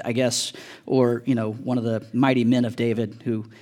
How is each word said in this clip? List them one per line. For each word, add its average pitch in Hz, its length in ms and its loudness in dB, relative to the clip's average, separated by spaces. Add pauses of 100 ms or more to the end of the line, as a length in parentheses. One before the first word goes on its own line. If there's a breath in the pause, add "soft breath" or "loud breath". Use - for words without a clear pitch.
I 117 80 -2
guess, 123 400 0 (320 loud breath)
or, 120 400 2
you 131 100 2
know, 110 160 -2
one 123 260 -4
of 113 60 -2
the 113 300 -2
mighty 127 320 4
men 123 180 4
of 113 140 -4
David 113 480 -2
who 110 200 -4 (160 soft breath)